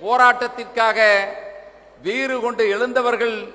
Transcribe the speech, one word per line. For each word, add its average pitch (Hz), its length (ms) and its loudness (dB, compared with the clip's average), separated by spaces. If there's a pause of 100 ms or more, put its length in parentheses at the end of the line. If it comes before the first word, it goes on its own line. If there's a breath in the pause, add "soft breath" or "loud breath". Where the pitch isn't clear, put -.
போராட்டத்திற்காக 233 960 2 (1080)
வீறு 262 380 -2
கொண்டு 233 200 -2 (100)
எழுந்தவர்கள் 240 640 0 (180)